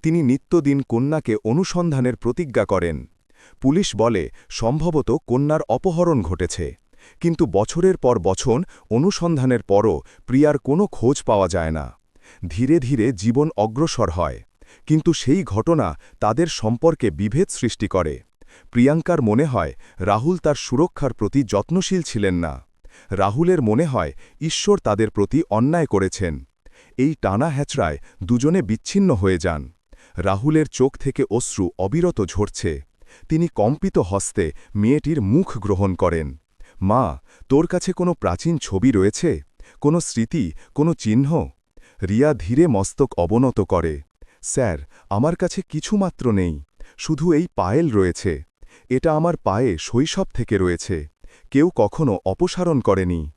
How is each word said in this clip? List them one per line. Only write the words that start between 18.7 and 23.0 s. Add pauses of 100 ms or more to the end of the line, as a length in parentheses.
প্রিয়াঙ্কার
মনে
হয় (260)
রাহুল
তার
সুরক্ষার
প্রতি
যত্নশীল
ছিলেন
না। (500)